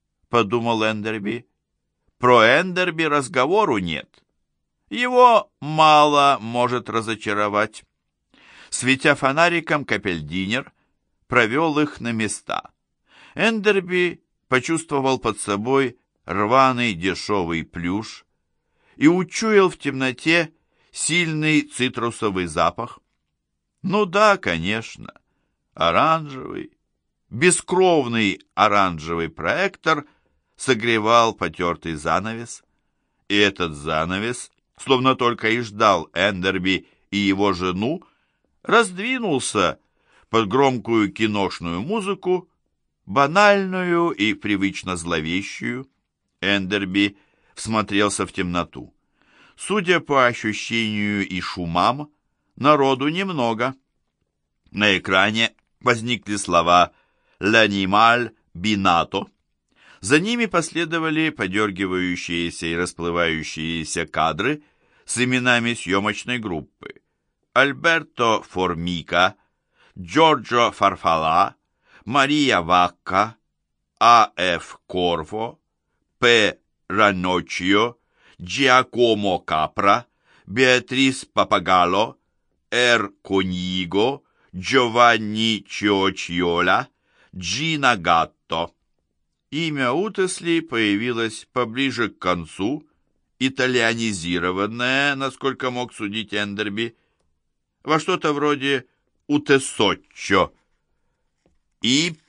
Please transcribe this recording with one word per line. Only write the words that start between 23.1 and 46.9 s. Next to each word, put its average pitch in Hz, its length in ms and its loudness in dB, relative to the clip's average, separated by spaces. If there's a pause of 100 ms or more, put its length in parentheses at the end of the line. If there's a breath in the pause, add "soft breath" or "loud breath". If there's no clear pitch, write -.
Ну 208 220 0
да, 196 320 2
конечно, 98 760 -6 (600)
оранжевый, 135 960 -2 (580)
бескровный 139 1120 2 (140)
оранжевый 85 720 2
проектор 147 800 -2 (500 soft breath)
согревал 113 800 2
потертый 85 640 -4
занавес, 95 680 -4 (640)
и 101 80 -2
этот 98 380 2
занавес, 82 800 -4 (260)
словно 131 380 2
только 117 340 0
и 117 100 0
ждал 104 540 2
Эндерби 92 720 0 (240 soft breath)
и 98 60 -2
его 98 340 2
жену, 92 500 -2 (640 soft breath)
раздвинулся 190 1160 0 (500)
под 110 180 0
громкую 113 640 2
киношную 95 680 -4
музыку, 185 680 -4 (560)
банальную 180 1080 2
и 104 220 0
привычно 95 640 -4
зловещую. 87 920 -6 (500)
Эндерби 98 800 -2 (360 soft breath)